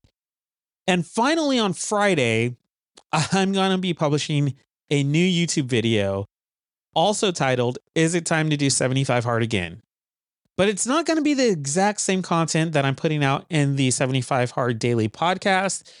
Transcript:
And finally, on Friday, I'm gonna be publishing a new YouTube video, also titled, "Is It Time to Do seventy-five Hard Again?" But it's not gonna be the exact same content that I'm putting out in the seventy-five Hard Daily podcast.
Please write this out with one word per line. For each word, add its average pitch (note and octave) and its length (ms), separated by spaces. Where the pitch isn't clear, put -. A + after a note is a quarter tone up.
And F3+ 180
finally, C#4 540
on G3+ 140
Friday, B2 840
I'm F#3+ 400
gonna F#3+ 260
be F#3 160
publishing D3 640
a C#3+ 140
new D#3 240
YouTube E3+ 380
video, G#2 600
also G3 380
titled, B2+ 440
"Is E3 220
It E3 100
Time D#3 240
to D3+ 60
Do C#3+ 140
seventy-five C3 560
Hard A#2 180
Again?" F#2 380
But F#3+ 140
it's G#3 160
not D4 220
gonna D#4+ 160
be D4 100
the B3+ 160
exact F#3 500
same F#3+ 220
content E3 520
that C#3 120
I'm C3+ 100
putting D3+ 280
out C#3 260
in C#3 260
the C3+ 140
seventy-five B2+ 640
Hard B2 260
Daily A#2 320
podcast. F#3+ 720